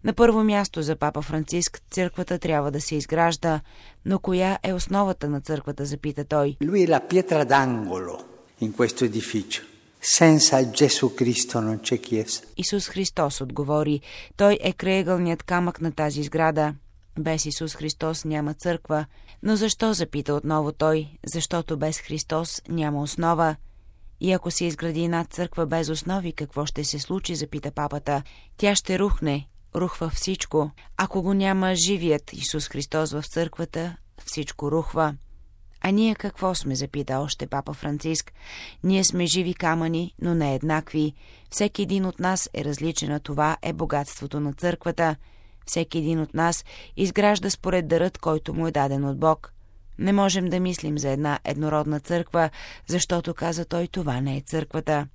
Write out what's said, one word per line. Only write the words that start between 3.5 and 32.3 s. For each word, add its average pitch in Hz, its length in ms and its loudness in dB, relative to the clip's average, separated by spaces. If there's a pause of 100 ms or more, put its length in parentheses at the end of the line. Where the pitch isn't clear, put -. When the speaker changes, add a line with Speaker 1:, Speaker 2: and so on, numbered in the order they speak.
Speaker 1:
„Но 190 140 2
коя 185 440 2
е 190 100 0
основата 185 560 0
на 143 120 -2
църквата?“, 143 440 -4
запита 147 400 -4
той. 143 360 2
Speaker 2:
Lui 180 240 4
è 165 40 2
la 143 120 6 (120)
pietra 175 320 4
d'angolo 110 680 2 (460)
in 107 160 -2
questo 120 280 2
edificio. 107 560 -4 (580)
Senza 143 520 8
Gesù 131 480 4
Cristo 120 420 2
non 107 180 0
c'è 113 200 0
chiesa. - 440 -2 (140)
Speaker 1:
Исус 190 300 0
Христос 175 540 -2
отговори. 147 600 0 (340)
„Той 202 260 6
е 185 120 0
краегълният 180 720 2
камък 175 380 0
на 165 100 0
тази 147 320 -2
сграда. 156 520 2 (440)
Без 156 260 -2
Исус 156 300 -6
Христос 156 500 -4
няма 151 280 -2
църква.“ 156 520 -2 (380)
„Но 214 120 2
защо?“, 220 380 2
запита 151 400 -2
отново 151 380 0
той. 156 360 2 (180)
„Защото 165 520 -2
без 151 220 -2
Христос 156 680 -4
няма 151 320 0
основа.“ 160 540 2 (640)
„И 185 140 2
ако 180 180 -2
се 175 140 0
изгради 165 380 -2
една 170 200 0
църква 170 420 -2
без 156 240 -2
основи, 175 440 -4
какво 147 320 -6
ще 147 180 -4
се 147 160 -2
случи?“, 180 360 -4
запита 147 360 -6
папата. 143 520 -2 (340)
„Тя 202 180 2
ще 185 240 0
рухне.“ 151 480 0 (280)
Рухва 170 340 -2
всичко. 156 640 0 (260)
Ако 190 240 0
го 190 120 0
няма 190 420 2
живият 170 580 2